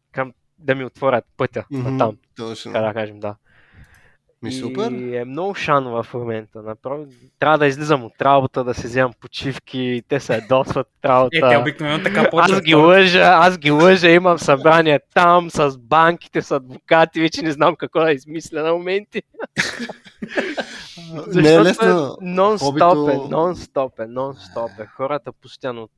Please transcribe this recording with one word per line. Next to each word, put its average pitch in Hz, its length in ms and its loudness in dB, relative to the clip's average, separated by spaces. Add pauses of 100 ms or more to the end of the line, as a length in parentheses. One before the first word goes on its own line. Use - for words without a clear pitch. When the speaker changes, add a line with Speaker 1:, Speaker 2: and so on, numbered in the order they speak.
(120)
Speaker 1:
към 131 200 -8 (260)
да 135 160 -2
ми 135 100 -8
отворят 123 400 -2 (120)
пътя 123 340 -6
Speaker 2:
Мгм. 131 260 -6
Speaker 1:
натам. 113 200 -2 (200)
Speaker 2:
Точно. 113 360 -14
Speaker 1:
Така 110 140 -2
да 104 80 -6
кажем, 107 260 -10
да. 104 140 -10 (1080)
Speaker 2:
Ми, - 60 -10
Speaker 1:
И 131 40 -10
Speaker 2:
супер. 131 380 -8 (220)
Speaker 1:
е 120 120 -8
много 165 300 -10
шанова 131 480 -4
в - 120 -14
момента. 113 480 -10
Направо 131 440 -12 (320)
трябва 151 200 2
да 147 80 2
излизам 143 380 -2
от - 180 -12
работа, 135 420 0
да 120 100 -6
си - 120 -12
вземам 123 280 -2
почивки, 127 920 -8
те 139 120 -2
се 127 140 -4
ядосват 131 540 -2
от - 160 -20
работа. 127 320 2
Speaker 3:
Е, 160 60 0
те 123 160 4
обикновено 151 440 -4
така 202 180 -2
Speaker 1:
Аз 220 100 0
Speaker 3:
почват, 175 340 2
Speaker 1:
ги 156 80 2
Speaker 3:
той 151 100 6
Speaker 1:
лъжа, 180 400 6
аз 175 360 4
ги 143 120 -2
лъжа, 170 400 6
имам 175 280 4
събрание 156 640 2 (140)
там, 175 360 4
с 143 280 -2
банките, 160 640 0
с - 80 -10
адвокати, 160 680 0
вече 165 220 -2
не 160 100 -4
знам 151 240 0
какво 160 240 -4
да 160 120 2
измисля 151 500 -8
на 165 100 -2
моменти. 180 540 -6
Speaker 2:
<laughs> - 60 -20 (1800)
Не 165 100 -12
е - 40 -14
Speaker 1:
Защото 170 260 2
е 165 120 8
Speaker 2:
лесно. 175 600 0
Speaker 1:
нон-стоп 180 540 0 (320)
е, 139 80 0
Speaker 2:
Хобито- 139 120 -8
Speaker 1:
нон-стоп 151 680 -4
е, 113 100 -8
нон-стоп 120 720 -10
е. 107 60 -14
Хората 135 460 -8
постоянно, 120 500 -14
от, 110 160 -18